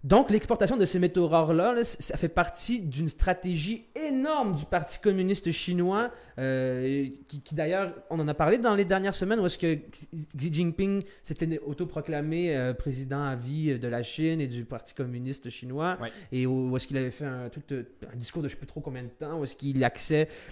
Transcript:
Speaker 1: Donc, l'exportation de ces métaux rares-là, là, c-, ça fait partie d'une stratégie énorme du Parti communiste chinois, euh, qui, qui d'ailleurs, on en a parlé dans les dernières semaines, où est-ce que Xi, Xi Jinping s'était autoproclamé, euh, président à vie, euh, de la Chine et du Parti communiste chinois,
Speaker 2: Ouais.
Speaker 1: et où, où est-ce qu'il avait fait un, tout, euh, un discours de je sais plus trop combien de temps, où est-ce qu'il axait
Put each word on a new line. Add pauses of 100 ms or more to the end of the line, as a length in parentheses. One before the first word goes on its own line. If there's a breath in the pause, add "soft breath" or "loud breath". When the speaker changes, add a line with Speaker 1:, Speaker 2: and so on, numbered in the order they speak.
Speaker 1:
Donc,
l'exportation
de
ces
métaux
rares-là,
là,
c-,
ça
fait
partie
d'une
stratégie (100)
énorme
du
Parti
communiste
chinois, (260 loud breath)
euh, (180)
qui,
qui
d'ailleurs, (180)
on
en
a
parlé
dans
les
dernières
semaines,
où
est-ce
que
Xi,
Xi
Jinping (220 loud breath)
s'était
autoproclamé,
euh,
président
à
vie,
euh,
de
la
Chine
et
du
Parti
communiste
chinois,
Speaker 2:
Ouais. (180 loud breath)
Speaker 1:
et
où,
où
est-ce
qu'il
avait
fait
un,
tout, (100)
euh, (300)
un
discours
de
je
sais
plus
trop
combien
de
temps,
où
est-ce
qu'il
axait (240 loud breath)